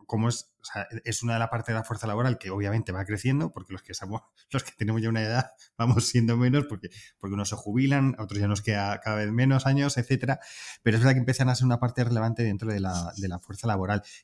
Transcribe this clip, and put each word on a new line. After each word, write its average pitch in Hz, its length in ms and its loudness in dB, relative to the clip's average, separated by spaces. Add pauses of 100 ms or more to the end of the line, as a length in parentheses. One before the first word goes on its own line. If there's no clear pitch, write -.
Cómo 113 240 0
es - 220 -6 (100)
o - 40 -18
sea, 101 220 -8 (160)
es 117 200 -6
una 117 100 0
de 113 60 0
la 117 100 0
parte 117 220 -4
de 113 60 0
la 110 60 -4
fuerza - 240 -6
laboral 117 300 0
que 98 140 -10
obviamente 101 400 -2
va 95 140 -4
creciendo, 135 460 -2
porque 92 220 -14
los 92 80 -12
que - 120 -18
somos, 98 280 -8 (140)
<laughs> - 160 -20
los 135 120 -2
que - 140 -14
tenemos 110 240 0
ya 113 80 0
una 113 120 0
edad 113 300 -2 (260)
vamos 120 300 4
siendo 117 300 4
menos, 127 280 4
porque, - 240 -10 (300)
porque 98 140 -6
unos 101 160 -2
se 107 60 -6
jubilan, 135 640 2
a 110 60 -6
otros 101 160 -4
ya 104 80 2
nos 104 140 2
queda 104 400 0
cada 107 160 -2
vez 107 140 0
menos 131 340 4
años, 139 320 2
etcétera. 131 420 0 (440)
Pero 110 140 4
es 117 60 4
verdad 131 120 8
que 131 40 4
empiezan 127 300 2
a 123 60 4
ser 127 100 2
una 120 140 4
parte 127 240 0
relevante 117 400 0
dentro 107 280 0
de 104 80 -2
la, 90 380 -2
de 98 100 -4
la 87 120 -6
fuerza - 280 -8
laboral. 98 360 0 (200)